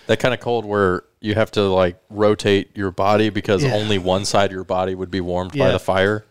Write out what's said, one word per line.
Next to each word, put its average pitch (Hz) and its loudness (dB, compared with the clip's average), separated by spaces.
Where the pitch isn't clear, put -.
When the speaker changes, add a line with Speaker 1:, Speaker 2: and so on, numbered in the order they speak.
Speaker 1:
That 113 2
kinda 123 0
cold 117 -4
where 101 0
you 104 -2
have 107 2
to, 104 0
like, 92 2
rotate 104 2
your 98 -4
body 104 2
because 101 0
Speaker 2:
Yeah. 123 0
Speaker 1:
only 107 0
one 92 0
side 101 2
of 95 -6
your 92 -10
body 92 -2
would 92 -8
be 95 -4
warmed 90 -6
by 139 0
Speaker 2:
Yeah. 92 2
Speaker 1:
the - -2
fire. 98 0